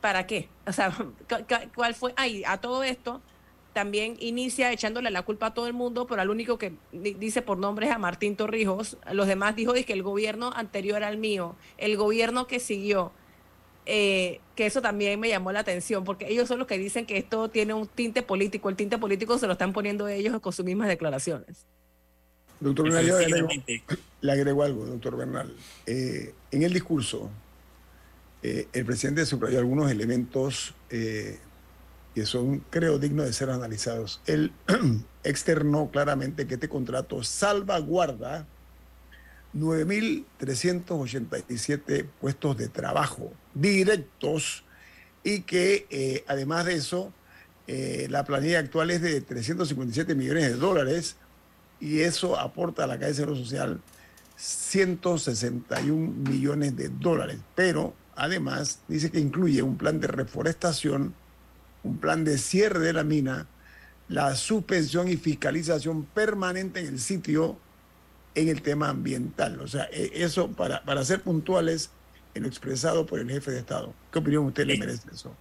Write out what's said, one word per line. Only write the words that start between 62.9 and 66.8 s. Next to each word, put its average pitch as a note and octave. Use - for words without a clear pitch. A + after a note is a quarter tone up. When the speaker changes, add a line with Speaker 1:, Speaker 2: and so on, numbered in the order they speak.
Speaker 2:
la D#3+
mina, D3
la C#3+
suspensión F3
y F3
fiscalización D#3
permanente F#3+